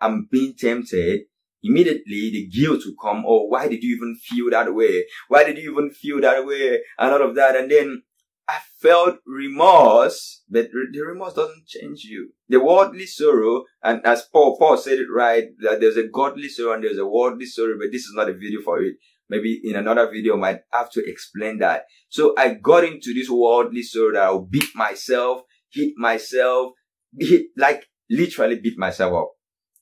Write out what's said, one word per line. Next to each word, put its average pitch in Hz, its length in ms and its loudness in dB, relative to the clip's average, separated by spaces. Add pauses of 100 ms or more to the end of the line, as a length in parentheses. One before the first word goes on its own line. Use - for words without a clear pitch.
I'm 107 300 -2
being 131 260 -2
tempted, 104 680 -2 (400)
immediately 113 680 0
the 98 180 -8
guilt 135 360 0
will 98 160 -14
come. 107 260 -4
"Oh, 110 200 4
why 123 220 -2
did 117 140 -6
you 120 140 -2
even 117 200 -10
feel 120 340 -4
that 113 240 0
way? 98 320 0 (220)
Why 143 160 6
did 147 140 -6
you 156 140 -14
even 143 180 -4
feel 143 300 -8
that 131 240 2
way?" 135 380 -2 (160)
And 127 140 0
all 143 100 4
of 120 140 -2
that. 135 200 4
And 131 140 -2
then 139 320 2 (460)
I - 100 -6 (220)
felt 175 440 4
remorse, 139 1200 4
but 117 260 0
re-, 131 180 -6
the 143 80 -10
remorse 175 340 -12
doesn't 156 320 -6
change - 360 -16
you. - 300 -16 (160)
The 127 120 6
worldly 185 460 2
sorrow, 131 580 0 (180)
and 113 220 -2
as 117 180 2
Paul, 147 360 2
Paul 156 180 4
said 135 220 -2
it 127 160 -4
right, 117 300 2 (160)
that 107 200 0
there's 110 160 4
a 113 120 -2
godly 139 400 -4
sorrow 117 260 -4
and 110 100 -8
there's 101 140 -4
a 98 80 -4
worldly 120 400 -2
sorrow, 113 320 -4
but 104 140 -6
this 123 100 -8
is 101 120 -18
not 107 140 -2
a 92 60 -4
video 104 280 -10
for - 200 -2
it. 95 140 -6 (320)
Maybe 110 340 -4
in 107 140 -6
another 110 340 0
video, 107 240 0
I 98 60 -2
might 95 200 -2 (120)
have 120 180 -2
to 113 180 -6
explain 107 520 -10
that. 85 240 -2 (260)
So 147 260 2
I 127 180 2
got 151 300 4
into 147 300 -8
this 127 160 -6
worldly 120 540 2
sorrow 110 280 0
that 101 120 0
I'll 95 200 0
beat 95 300 -4
myself, 123 680 -4 (280)
hit 147 260 -6
myself, 127 760 -2 (460)
hit, 165 280 2 (100)
like, 139 300 0 (240)
literally 120 500 -2
beat 113 160 -6
myself 92 380 -2
up, 80 160 -4 (520)